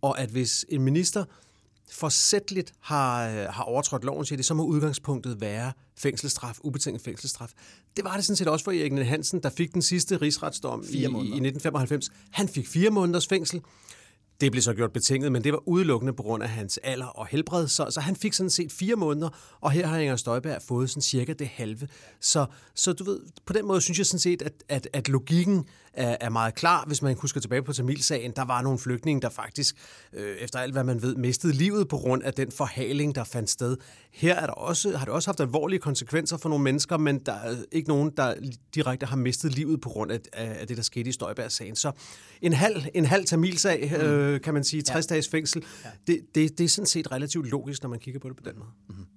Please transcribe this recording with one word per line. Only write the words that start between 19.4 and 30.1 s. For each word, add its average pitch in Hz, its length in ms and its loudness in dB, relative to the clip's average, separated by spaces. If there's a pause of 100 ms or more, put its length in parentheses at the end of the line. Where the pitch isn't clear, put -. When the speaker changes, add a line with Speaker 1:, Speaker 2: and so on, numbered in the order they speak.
Speaker 1:
og 147 100 2
her 170 160 4
har 160 120 0
Inger 139 180 2
Støjberg 123 460 -2
fået 127 280 -2
sådan 147 120 -4
cirka 127 300 0
det 147 160 -6
halve. 117 400 -8 (320)
Så, 143 260 2 (280)
så - 180 2
du 165 120 -4
ved, 196 160 -2 (260)
på - 60 -6
den 208 140 0
måde 190 140 4
synes 170 180 0
jeg 196 80 2
sådan 185 140 0
set, 175 220 2
at, 139 100 -4 (160)
at, 139 240 -2
at 135 160 -2
logikken 165 560 4 (280)
er, 120 280 0
er 120 80 -4
meget 113 260 2
klar. 170 320 4
Hvis 147 160 -2
man 135 140 2
husker 139 240 -4
tilbage 123 220 -2
på 139 100 -6
Tamilsagen, 127 640 -2
der 131 80 -2
var 123 180 0
nogle 131 160 2
flygtninge, 127 440 0
der 120 60 0
faktisk, 110 480 -4 (360)